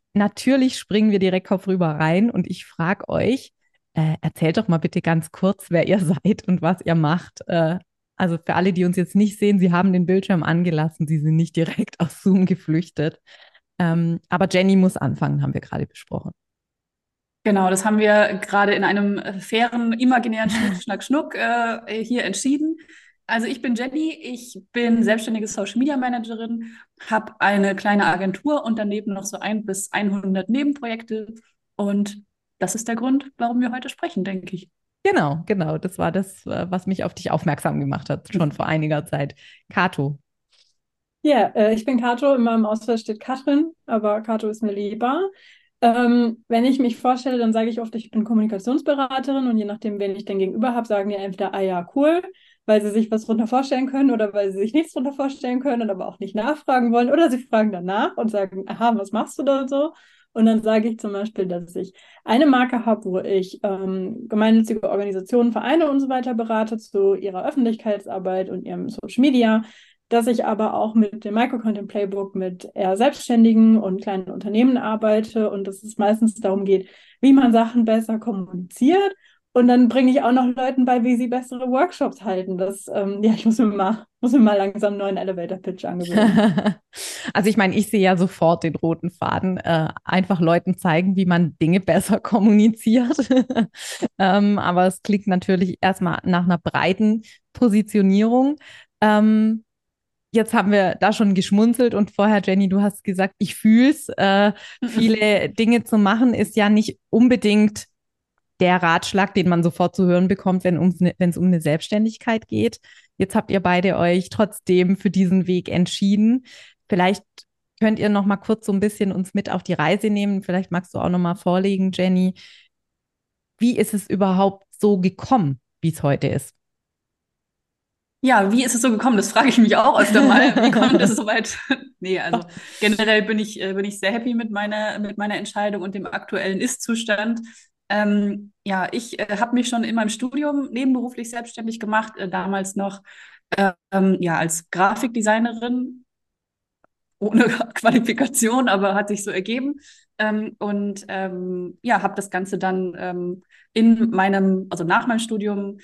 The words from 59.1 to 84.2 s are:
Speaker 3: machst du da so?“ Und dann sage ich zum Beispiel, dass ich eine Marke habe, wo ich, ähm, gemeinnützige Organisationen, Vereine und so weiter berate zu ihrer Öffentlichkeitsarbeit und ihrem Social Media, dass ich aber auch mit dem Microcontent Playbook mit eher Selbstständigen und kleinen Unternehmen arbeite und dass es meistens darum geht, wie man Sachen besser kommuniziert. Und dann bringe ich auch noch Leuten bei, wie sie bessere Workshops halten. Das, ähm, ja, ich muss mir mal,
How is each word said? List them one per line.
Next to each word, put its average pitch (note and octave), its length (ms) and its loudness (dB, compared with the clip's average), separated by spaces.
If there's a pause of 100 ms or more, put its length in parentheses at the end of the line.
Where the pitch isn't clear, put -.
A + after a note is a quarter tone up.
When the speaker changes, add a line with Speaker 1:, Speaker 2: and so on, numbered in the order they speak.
Speaker 3:
machst A3+ 260 -6
du D#4 60 -4
da C4+ 240 0
so?“ C#4+ 240 -2 (420)
Und A3 120 2
dann A3 160 2
sage A3 260 0
ich A3+ 100 -6
zum G#3 140 -8
Beispiel, G3+ 340 -6
dass F3 300 -8
ich F#3+ 180 -10 (300)
eine B3+ 220 2
Marke B3 400 2
habe, A3 180 0
wo F#3 140 -4
ich, F#3+ 460 -4
ähm, F#3+ 640 -6
gemeinnützige A3 600 2
Organisationen, G3+ 640 -2
Vereine D4+ 380 0
und C#4 100 0
so C4 80 -2
weiter B3+ 260 -4
berate A3 440 -4
zu G3 360 0
ihrer F#3 320 -6
Öffentlichkeitsarbeit G3+ 1040 -4
und F3+ 140 -10
ihrem F3+ 240 -10
Social - 320 -14
Media, A#3 420 2 (460)
dass A#3 180 0
ich A#3+ 180 0
aber G#3+ 300 -2
auch A3 200 -2
mit A3 300 0
dem G#3 100 -6
Microcontent A3 540 -2
Playbook G3 460 -6
mit F#3 400 -8
eher F#3+ 220 -2
Selbstständigen A3+ 840 4
und G3 240 -4
kleinen F#3+ 280 -6
Unternehmen A3 460 0
arbeite G#3+ 760 -2
und G3 160 -6
dass G3 160 -12
es G#3+ 140 -16
meistens G#3+ 380 2
darum G3 320 -2
geht, F#3+ 220 2 (320)
wie C4+ 120 6
man C4 200 6
Sachen A#3 340 4
besser A3 320 0
kommuniziert. A3+ 960 0 (400)
Und B3 140 6
dann B3 200 6
bringe B3+ 220 4
ich C4 120 2
auch A#3 100 2
noch B3+ 140 4 (100)
Leuten C4 280 0
bei, B3 200 2
wie B3 120 2
sie B3 120 -2
bessere B3 420 -6
Workshops C#4 520 -2
halten. F#3 360 -6
Das, F#3+ 340 -6
ähm, G3+ 300 -4
ja, A3 120 4
ich - 120 -6
muss A3 120 2
mir A#3 80 4
mal, G3+ 400 -2 (140)